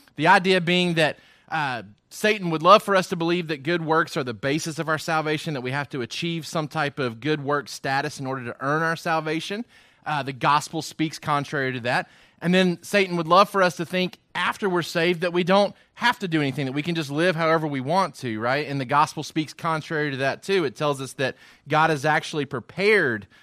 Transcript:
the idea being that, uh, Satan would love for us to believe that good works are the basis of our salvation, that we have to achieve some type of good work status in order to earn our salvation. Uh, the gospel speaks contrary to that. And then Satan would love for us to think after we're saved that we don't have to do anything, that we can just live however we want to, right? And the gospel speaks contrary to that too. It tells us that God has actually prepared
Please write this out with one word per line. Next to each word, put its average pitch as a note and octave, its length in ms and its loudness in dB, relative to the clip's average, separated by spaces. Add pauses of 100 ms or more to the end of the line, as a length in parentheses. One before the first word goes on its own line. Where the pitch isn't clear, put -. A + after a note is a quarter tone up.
(180)
the D3 100 2
idea F#3 340 6
being F3+ 340 2
that, D#3 220 2 (320)
uh, C#3 320 -4 (320)
Satan G#3 360 0
would D#3+ 120 -2
love F#3+ 220 8
for G3+ 100 0
us F#3+ 140 4
to - 80 -4
believe E3+ 320 0
that D3 160 -6
good E3 200 0
works D#3+ 340 0
are D3+ 60 -2
the B2 100 -6
basis C#3+ 460 -4
of D#3 100 -4
our D#3 80 0
salvation, D#3 560 -2
that C3 80 -4
we B2+ 100 -4
have C#3+ 180 -4
to C#3 120 -8
achieve E3 440 -6
some D#3 220 -4
type D3 320 -4
of A#2 220 -4
good D3+ 200 -2
work C#3 280 -2
status C#3 500 -4
in C3+ 80 -8
order C3 160 -6
to A#2 160 -10
earn D3 240 -2
our D#3+ 140 -2
salvation. D#3+ 680 -4 (420)
Uh, D3 160 -2
the C3+ 120 -6
gospel D3 480 2
speaks - 360 -4
contrary C#3+ 540 -2
to B2+ 80 -6
that. B2 300 -2 (320)
And F3 120 2
then F#3 300 4
Satan G3 320 0
would E3+ 120 -2
love F#3+ 220 8
for G3 140 2
us F3+ 140 2
to F3 80 -4
think F3+ 320 -2 (180)
after G3+ 320 -2
we're F3 140 0
saved E3+ 400 0
that F3 100 0
we F3 140 0
don't G3 280 4 (220)
have A#3+ 240 0
to G3+ 80 -6
do D#3+ 140 0
anything, C#3 240 -2
that C3 80 -4
we D3 100 -4
can E3+ 120 -2
just D#3 140 -4
live D#3+ 280 2
however D#3+ 280 2
we C#3+ 140 -4
want D#3+ 360 0
to, A2 260 -6
right? C3 260 0
And C#3 120 -4
the C3+ 60 -4
gospel C#3+ 380 2
speaks D#3 300 -4
contrary D#3 580 -4
to C3+ 60 -6
that C3 260 -2
too. F#3+ 220 0
It A#2+ 100 -4
tells D3 240 -2
us C3 140 -12
that C3 240 -2 (280)
God D3+ 260 4
has C#3+ 140 -2
actually D3+ 400 0
prepared C#3 800 0 (180)